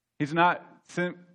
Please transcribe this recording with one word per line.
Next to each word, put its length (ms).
He's 140
not 320
sim-, 300